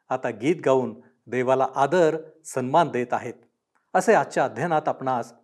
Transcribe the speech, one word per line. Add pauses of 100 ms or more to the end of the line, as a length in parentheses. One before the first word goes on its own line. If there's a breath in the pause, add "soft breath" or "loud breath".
आता
गीत
गाऊन (260 soft breath)
देवाला (100)
आदर, (280)
सन्मान
देत
आहेत, (600)
असे
आजच्या
अध्ययनात
आपणास